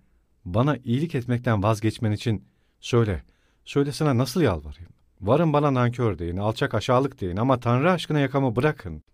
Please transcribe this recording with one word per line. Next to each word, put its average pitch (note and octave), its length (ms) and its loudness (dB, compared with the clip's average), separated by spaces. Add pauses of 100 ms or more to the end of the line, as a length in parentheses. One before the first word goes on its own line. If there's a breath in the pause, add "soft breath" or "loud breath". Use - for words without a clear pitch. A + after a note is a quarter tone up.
(440)
bana A#2+ 320 0
iyilik B2+ 380 -2
etmekten A#2+ 480 0
vazgeçmen G#2+ 500 0
için G#2 320 -2 (360 soft breath)
söyle, G#2+ 420 0 (420)
söyle C#3+ 280 0
sana C#3+ 260 2
nasıl C3 240 0
yalvarayım? E2+ 480 -2 (300)
Varın D3 320 2
bana D3 220 2
nankör A#2+ 440 0
deyin, E2+ 180 -6
alçak G#2+ 380 -2
aşağılık B2+ 460 0
deyin F2 160 -4
ama B2 240 0
Tanrı B2 300 2
aşkına D#3+ 280 -2
yakamı C3+ 380 0
bırakın, B2 460 -2 (120)